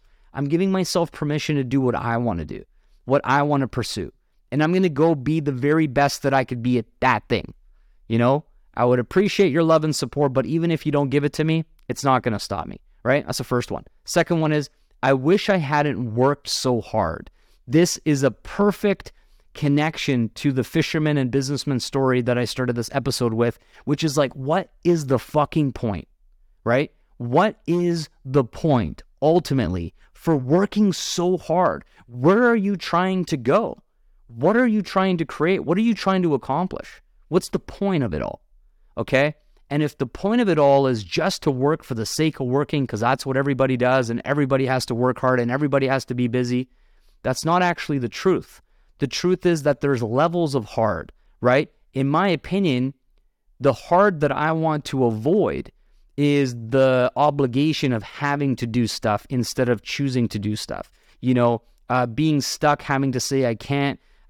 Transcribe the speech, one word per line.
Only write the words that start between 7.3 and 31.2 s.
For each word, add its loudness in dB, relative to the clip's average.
you 0
know? 2
I 0
would 4
appreciate 2
your 2
love 4
and 0
support, -2
but 0
even 0
if -2
you -2
don't 0
give 2
it -2
to -2
me, 0
it's -6
not 4
gonna -2
stop -6
me, -14
right? 0
That's -6
the -4
first -2
one. -8
Second 0
one 0
is, -2
"I 4
wish 0
I 2
hadn't -2
worked 0
so -2
hard." -4
This 2
is 0
a 2
perfect -2
connection 0
to -2
the 0
fisherman 0
and 0
businessman -2
story 0
that 0
I 0
started -4
this -6
episode -2
with, 0
which -2
is -2
like, 0
what -4
is 2
the 2
fucking 0
point, -6
right? 0
What 0
is 0
the 2
point, -2
ultimately, 0
for 0
working 2
so -2